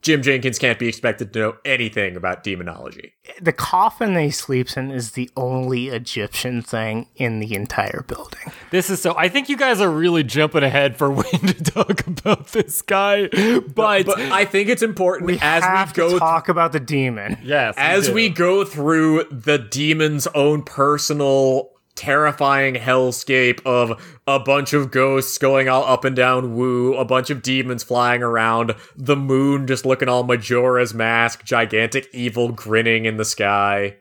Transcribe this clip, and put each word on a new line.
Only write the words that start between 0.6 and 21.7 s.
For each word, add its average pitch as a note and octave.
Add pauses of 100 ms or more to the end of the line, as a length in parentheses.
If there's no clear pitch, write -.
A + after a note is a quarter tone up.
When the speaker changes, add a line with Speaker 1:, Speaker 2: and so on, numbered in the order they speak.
Speaker 1:
can't A#2+
be A#2+
expected A2+
to A#2
know A2
anything A2
about F2+
demonology. F2 (280)
Speaker 2:
The E3
coffin G#3
that E3+
he C#3+
sleeps B2+
in C3+
is A#2+
the B2
only B2+
Egyptian A#2+
thing A2
in A2+
the G#2+
entire -
building. - (180)
Speaker 3:
This F#3
is F#3
so, E3+
I E3+
think C4+
you C#4
guys B3
are F#3+
really E3
jumping D3
ahead C#3
for C#3+
<laughs> -
when C#3
to F#3
talk -
about F3+
this -
guy, G3+
but G#3
Speaker 1:
But G3
I G3
think G3+
it's A#3+
important F#3
Speaker 2:
We F3
Speaker 1:
as E3
Speaker 2:
have F#3+
Speaker 1:
we -
go E3+
Speaker 2:
to F3+
talk E3
about E3
the D3+
demon. B2
Speaker 3:
Yes, B2
we C3+
Speaker 1:
as F3+
Speaker 3:
do. G3
Speaker 1:
we A3
go F3+
through D#3+
the C#3
demon's D3+
own D3
personal C#3 (240)